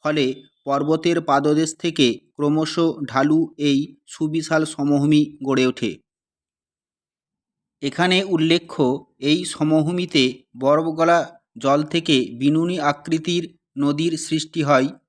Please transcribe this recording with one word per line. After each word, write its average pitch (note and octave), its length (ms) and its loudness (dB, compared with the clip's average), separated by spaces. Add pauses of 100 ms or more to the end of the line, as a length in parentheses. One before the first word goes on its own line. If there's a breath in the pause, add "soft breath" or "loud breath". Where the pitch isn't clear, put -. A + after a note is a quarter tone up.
ফলে D3+ 200 0 (400)
পর্বতের D#3 560 0
পাদদেশ D3+ 560 2
থেকে D#3 300 2 (260)
ক্রমশ D3+ 400 -2 (320)
ঢালু C#3+ 340 2 (180)
এই C#3+ 220 2 (280)
সুবিশাল D#3 580 -2
সমভূমি D3 560 2 (220)
গড়ে C3 240 0
ওঠে। A#2+ 240 -4 (1900)
এখানে F3 400 0
উল্লেখ্য, E3+ 600 0 (360)
এই D3+ 260 2
সমভূমিতে D#3 760 0 (340)
বরফগলা D#3+ 640 2 (380)
জল C#3 260 0
থেকে E3 320 0 (240)
বিনুনি D#3+ 400 0
আকৃতির D#3+ 640 -2 (340)
নদীর D3 400 -2
সৃষ্টি D#3 460 -6
হয় C#3 240 2 (220)